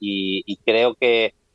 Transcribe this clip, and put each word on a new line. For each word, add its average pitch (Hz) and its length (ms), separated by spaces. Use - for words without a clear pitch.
y, 95 460
y 101 100
creo 117 380
que 117 400